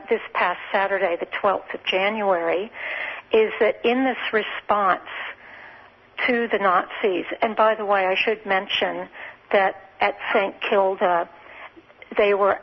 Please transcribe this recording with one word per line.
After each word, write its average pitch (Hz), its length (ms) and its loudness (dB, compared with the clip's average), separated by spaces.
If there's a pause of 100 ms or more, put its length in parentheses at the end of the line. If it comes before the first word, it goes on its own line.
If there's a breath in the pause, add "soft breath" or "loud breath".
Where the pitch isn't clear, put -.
this 220 120 0 (120)
past 180 260 0 (120)
Saturday, 190 480 0
the - 80 -6 (120)
twelfth - 340 0
of - 120 -12
January, 190 840 0 (600 loud breath)
is 220 280 4
that 214 240 4
in 247 220 2
this 247 120 0 (160)
response 208 720 0 (1200 loud breath)
to 233 240 0
the 214 60 2
Nazis, 190 680 0 (160)
and 220 140 0
by 220 200 4
the 214 100 -6
way, 196 200 2
I 190 100 2
should 214 300 -2
mention 190 600 -2 (440 loud breath)
that 196 240 2 (260)
at 202 140 2 (180)
Saint 202 280 0
Kilda, 190 680 0 (880 loud breath)
they 202 160 4
were 196 300 2